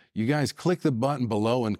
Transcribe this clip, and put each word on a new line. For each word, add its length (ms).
you 140
guys 240
click 300
the 100
button 380
below 380
and 140